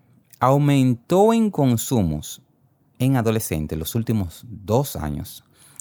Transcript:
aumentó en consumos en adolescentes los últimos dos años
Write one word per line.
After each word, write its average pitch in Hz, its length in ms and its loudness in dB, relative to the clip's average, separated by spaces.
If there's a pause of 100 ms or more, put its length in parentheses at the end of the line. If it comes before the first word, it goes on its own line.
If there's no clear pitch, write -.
(400)
aumentó 143 920 4
en 226 160 0
consumos 110 920 0 (560)
en 131 200 2
adolescentes 104 600 -2
los 78 160 -8
últimos 110 560 -4
dos 104 460 -2
años - 480 -8 (380)